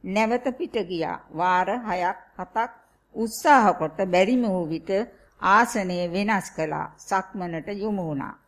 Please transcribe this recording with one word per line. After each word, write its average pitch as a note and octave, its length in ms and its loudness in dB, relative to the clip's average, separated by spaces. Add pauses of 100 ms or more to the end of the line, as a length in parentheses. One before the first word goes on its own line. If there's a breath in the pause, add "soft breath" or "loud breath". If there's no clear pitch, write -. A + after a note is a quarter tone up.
නැවත A3 460 0
පිට B3 300 -8
ගියා. F3 480 -4
වාර F3+ 400 0 (120)
හයක් F#3 380 -2 (140)
හතක් A3 380 -4 (440)
උත්සාහ A#3 580 4
කොට D#3 320 -4
බැරිම F#3+ 400 4
වූ F#3 220 0
විට D#3+ 240 -6 (520 soft breath)
ආසනය G3 560 2 (100)
වෙනස් G3+ 400 0
කළා. D#3 460 -4
සක්මනට F3+ 800 -6
යොමු G3+ 300 -4
වුණා. D3 300 -6 (140)